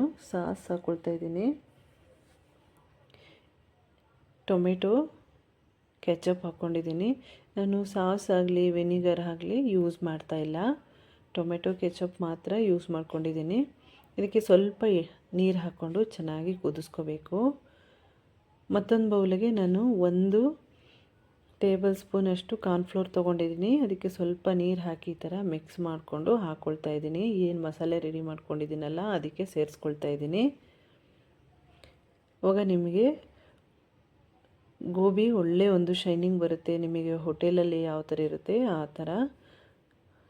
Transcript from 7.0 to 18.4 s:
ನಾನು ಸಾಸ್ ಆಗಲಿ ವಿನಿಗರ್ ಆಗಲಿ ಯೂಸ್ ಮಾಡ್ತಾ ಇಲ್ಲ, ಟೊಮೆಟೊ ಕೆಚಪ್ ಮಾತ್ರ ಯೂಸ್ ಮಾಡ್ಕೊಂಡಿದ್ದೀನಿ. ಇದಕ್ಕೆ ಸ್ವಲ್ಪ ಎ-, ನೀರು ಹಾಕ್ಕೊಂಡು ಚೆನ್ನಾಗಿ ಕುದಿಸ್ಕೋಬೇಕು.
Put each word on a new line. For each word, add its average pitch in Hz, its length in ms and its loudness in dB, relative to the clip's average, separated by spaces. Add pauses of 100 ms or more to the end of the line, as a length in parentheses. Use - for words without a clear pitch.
ನಾನು 196 300 0
ಸಾಸ್ 196 460 -2
ಆಗಲಿ 180 400 4
ವಿನಿಗರ್ 175 540 0
ಆಗಲಿ 170 340 -4 (160)
ಯೂಸ್ 170 280 2
ಮಾಡ್ತಾ 160 400 -4
ಇಲ್ಲ, 156 140 -4 (800)
ಟೊಮೆಟೊ 170 400 -2
ಕೆಚಪ್ 180 460 -4
ಮಾತ್ರ 165 320 -4 (180)
ಯೂಸ್ 175 200 0
ಮಾಡ್ಕೊಂಡಿದ್ದೀನಿ. 160 720 -4 (580)
ಇದಕ್ಕೆ 202 220 0
ಸ್ವಲ್ಪ 202 420 6 (100)
ಎ-, 165 160 0 (260)
ನೀರು 185 240 2
ಹಾಕ್ಕೊಂಡು 170 440 -4 (140)
ಚೆನ್ನಾಗಿ 160 400 -4
ಕುದಿಸ್ಕೋಬೇಕು. 156 800 -6 (1300)